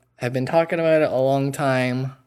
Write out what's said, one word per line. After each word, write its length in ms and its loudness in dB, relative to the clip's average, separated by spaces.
have 160 -4
been 120 -2
talking 340 0
about 220 4
it 100 0
a 80 0
long 320 0
time. 640 -2